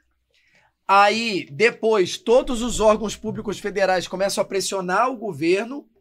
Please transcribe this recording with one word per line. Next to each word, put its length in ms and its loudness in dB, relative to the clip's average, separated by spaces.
Aí, 640 2
depois, 680 0
todos 440 2
os 180 -4
órgãos 360 2
públicos 440 -8
federais 480 -2
começam 340 -2
a 40 -4
pressionar 640 -2
o 80 -6
governo 680 -2